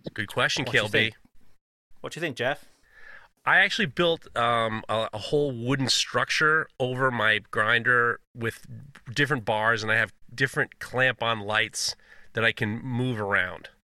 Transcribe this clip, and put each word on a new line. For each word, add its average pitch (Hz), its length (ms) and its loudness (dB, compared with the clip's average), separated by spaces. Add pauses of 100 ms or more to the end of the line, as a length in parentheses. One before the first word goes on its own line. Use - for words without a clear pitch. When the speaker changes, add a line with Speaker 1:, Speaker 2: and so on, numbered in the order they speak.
Speaker 1:
It's - 80 -12
a - 20 -10
good 107 180 -6
question, 139 360 0
Speaker 2:
What 117 80 -6
do 127 60 4
you 107 40 2
Speaker 1:
K 104 40 -2
L 107 40 -6
B. 110 80 0
Speaker 2:
think? 110 160 0 (840)
What - 120 -10
do - 60 -14
you 160 40 -6
think, 147 140 -6
Jeff? 127 300 -4 (760)
Speaker 1:
I 156 140 4
actually 196 280 2
built, 170 400 0 (100)
um, 117 520 0
a, 110 260 0
a 107 40 -6
whole 147 340 0
wooden 123 360 0
structure 151 800 0 (120)
over 127 320 0
my 107 280 2 (100)
grinder 117 720 2 (140)
with 113 320 -6 (460)
different 135 320 0
bars, 110 400 2
and 107 60 -2
I 110 60 4
have 110 160 0 (220)
different 135 460 -2
clamp-on 120 600 0
lights 107 540 -2 (400)
that 113 100 0
I 113 80 4
can 110 300 -2
move 123 380 -2
around. 92 500 -2 (140)